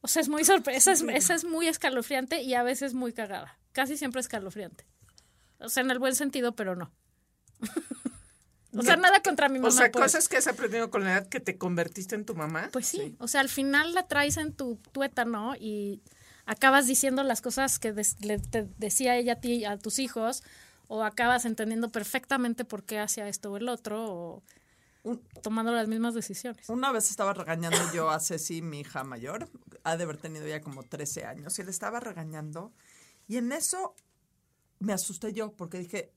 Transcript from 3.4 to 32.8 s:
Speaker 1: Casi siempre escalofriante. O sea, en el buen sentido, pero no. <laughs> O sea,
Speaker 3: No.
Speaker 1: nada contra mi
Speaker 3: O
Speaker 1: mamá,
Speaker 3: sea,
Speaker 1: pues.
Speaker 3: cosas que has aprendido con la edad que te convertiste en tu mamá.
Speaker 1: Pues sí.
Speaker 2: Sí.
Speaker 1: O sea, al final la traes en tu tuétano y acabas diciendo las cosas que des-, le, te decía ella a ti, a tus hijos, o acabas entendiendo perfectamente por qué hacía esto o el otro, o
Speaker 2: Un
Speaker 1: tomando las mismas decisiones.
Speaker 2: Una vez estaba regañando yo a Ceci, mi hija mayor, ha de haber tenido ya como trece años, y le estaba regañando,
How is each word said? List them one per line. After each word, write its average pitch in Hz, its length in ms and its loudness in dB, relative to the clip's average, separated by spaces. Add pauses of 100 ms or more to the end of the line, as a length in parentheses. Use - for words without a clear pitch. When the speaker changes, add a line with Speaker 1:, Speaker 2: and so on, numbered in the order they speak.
Speaker 1:
Casi 269 240 0
siempre 247 240 -4
escalofriante. 196 640 -8 (760)
O 233 100 -10
sea, 254 140 2
en 262 80 2
el 247 80 0
buen 262 160 2
sentido, 254 400 0
pero 190 200 -2
no. 175 160 -10 (680)
<laughs> - 140 -8 (1040)
O 233 60 0
sea, 330 140 8
Speaker 3:
No. 359 40 2
Speaker 1:
nada 403 220 10
contra 294 260 4
mi 262 80 2
Speaker 3:
O 254 60 0
Speaker 1:
mamá, 247 100 6
Speaker 3:
sea, 247 180 8
Speaker 1:
pues. 247 140 4
Speaker 3:
cosas 302 220 4
que 269 100 0
has 262 80 4
aprendido 226 460 0
con 202 120 0
la 185 100 2
edad 190 140 2
que 160 120 -6
te 185 180 -4
convertiste 180 560 -2
en 214 100 -4
tu 208 120 -8
mamá. 160 360 -4
Speaker 1:
Pues 254 140 -4
sí. 349 140 -2
Speaker 2:
Sí. 415 180 -6
Speaker 1:
O 240 100 -8
sea, 277 140 2
al 269 80 0
final 285 460 2
la 359 120 0
traes 294 300 2
en 302 160 -4
tu 240 220 -6 (160)
tuétano 240 680 -2
y 208 440 -6 (420)
acabas 269 400 6
diciendo 262 380 4
las 254 180 0
cosas 254 380 0
que 220 140 -2
des-, 208 300 -2
le, 208 140 0
te 214 300 -2 (100)
decía 247 400 2
ella 240 160 2
a 233 60 -2
ti, 240 260 0
a 202 140 -4
tus 214 180 -4
hijos, 240 460 -2 (440)
o 220 160 -4
acabas 240 420 2
entendiendo 226 460 -2
perfectamente 240 720 -2
por 202 200 -8
qué 214 160 -4
hacía 208 280 -4
esto 202 240 -6
o 202 60 -6
el 240 120 -4
otro, 226 360 -6
o 175 380 -10 (580)
Speaker 2:
Un 240 220 -6 (180)
Speaker 1:
tomando 226 300 -2
las 226 160 0
mismas 226 260 0
decisiones. 220 560 -8
Speaker 2:
Una 254 220 0
vez 226 180 2
estaba 196 240 0
regañando 165 460 0 (120)
yo 160 200 2
a 156 80 0
Ceci, 165 420 -4
mi 151 200 -8
hija 143 220 -8
mayor, 139 460 -10 (340)
ha 165 140 -2
de 175 60 -4
haber 151 140 -6
tenido 151 300 -10
ya 151 140 -6
como 135 220 -12
trece - 420 -8
años, 147 320 -10
y 196 60 -8
le 185 80 -10
estaba 214 280 -6
regañando, 160 720 -10 (560)